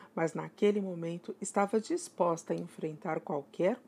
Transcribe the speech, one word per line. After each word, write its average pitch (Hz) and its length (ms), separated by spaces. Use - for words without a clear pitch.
mas 160 220
naquele 202 440
momento 175 600
estava 202 400
disposta 175 720
a - 20
enfrentar 160 640
qualquer 175 680